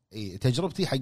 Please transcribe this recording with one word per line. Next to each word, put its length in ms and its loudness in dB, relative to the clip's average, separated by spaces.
إي، 240 -8
تجربتي 500 2
حق 140 0